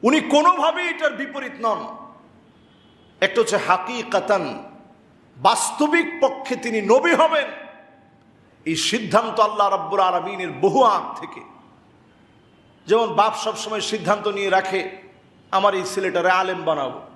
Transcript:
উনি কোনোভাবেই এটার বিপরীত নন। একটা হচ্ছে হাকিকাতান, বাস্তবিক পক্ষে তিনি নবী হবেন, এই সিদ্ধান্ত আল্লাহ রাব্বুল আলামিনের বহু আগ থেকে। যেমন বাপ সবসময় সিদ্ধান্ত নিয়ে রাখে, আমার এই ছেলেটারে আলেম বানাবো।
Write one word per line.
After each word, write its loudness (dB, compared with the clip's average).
উনি 6
কোনোভাবেই 4
এটার -2
বিপরীত -10
নন। 0
একটা 0
হচ্ছে 2
হাকিকাতান, 0
বাস্তবিক 2
পক্ষে -2
তিনি -2
নবী 4
হবেন, 2
এই -2
সিদ্ধান্ত 0
আল্লাহ 0
রাব্বুল 0
আলামিনের -4
বহু 4
আগ -4
থেকে। -16
যেমন 2
বাপ 4
সবসময় -6
সিদ্ধান্ত 0
নিয়ে -2
রাখে, -2
আমার 2
এই -6
ছেলেটারে 0
আলেম -4
বানাবো। -4